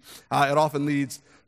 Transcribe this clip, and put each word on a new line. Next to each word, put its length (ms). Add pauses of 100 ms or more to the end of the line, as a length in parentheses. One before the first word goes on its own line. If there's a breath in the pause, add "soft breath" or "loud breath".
(300 loud breath)
uh, 220
it 60
often 280
leads 360 (260 soft breath)